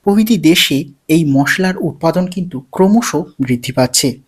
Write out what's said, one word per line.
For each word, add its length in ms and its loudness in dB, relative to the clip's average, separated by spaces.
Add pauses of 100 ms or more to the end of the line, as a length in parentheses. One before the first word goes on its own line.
প্রভৃতি 380 2
দেশে 400 2 (300)
এই 140 2 (120)
মশলার 420 0 (120)
উৎপাদন 400 -2
কিন্তু 280 -8 (140)
ক্রমশ 400 2 (280)
বৃদ্ধি 400 -4
পাচ্ছে। 320 0 (180)